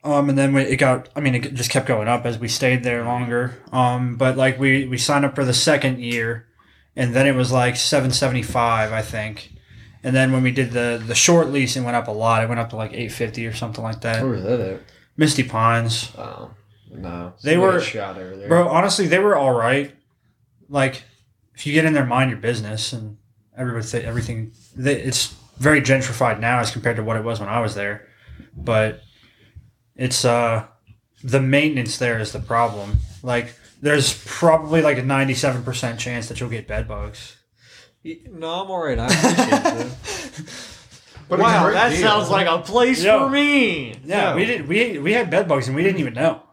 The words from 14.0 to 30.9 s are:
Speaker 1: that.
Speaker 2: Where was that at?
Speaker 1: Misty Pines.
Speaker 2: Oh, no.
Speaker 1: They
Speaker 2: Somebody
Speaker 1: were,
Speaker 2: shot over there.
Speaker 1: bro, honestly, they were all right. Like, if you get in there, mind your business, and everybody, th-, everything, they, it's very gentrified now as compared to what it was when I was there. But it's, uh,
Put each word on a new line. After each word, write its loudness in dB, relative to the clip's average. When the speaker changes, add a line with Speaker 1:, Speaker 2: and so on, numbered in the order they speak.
Speaker 1:
that. -2
Speaker 2:
Where -2
was -4
that 0
at? -6
Speaker 1:
Misty 2
Pines. 0
Speaker 2:
Oh, -14
no. -12
Speaker 1:
They 2
Speaker 2:
Somebody 6
Speaker 1:
were, 0
Speaker 2:
shot -6
over -12
there. -12
Speaker 1:
bro, 6
honestly, 2
they 4
were 4
all 4
right. 2
Like, -2
if -14
you -2
get 6
in 4
there, 2
mind 2
your -6
business, -4
and -12
everybody, -6
th-, -6
everything, -6
they, 0
it's -4
very 4
gentrified 0
now 2
as -2
compared -2
to -4
what -2
it -4
was -4
when -8
I 0
was -2
there. -6
But 0
it's, -2
uh, 2